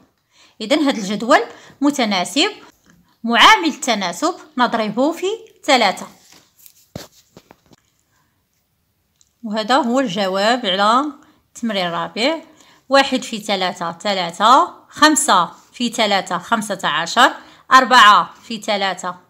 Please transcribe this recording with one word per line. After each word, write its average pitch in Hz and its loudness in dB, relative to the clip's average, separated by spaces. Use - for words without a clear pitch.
إذا 220 -2
هذا 277 0
الجدول 220 0
متناسب، 269 -2
معامل 320 4
التناسب 208 -4
نضربه 233 -2
في 349 -8
ثلاثة. 214 0
وهذا 220 -2
هو 262 0
الجواب 208 -2
على 208 2
التمرين 196 -6
الرابع. 180 -4
واحد 269 2
في 220 -12
ثلاثة 180 -4
ثلاثة، 208 0
خمسة 226 2
في 240 -6
ثلاثة 196 -2
خمسة 208 -10
عشر، 170 0
أربعة 220 6
في 220 -12
ثلاثة، 190 -4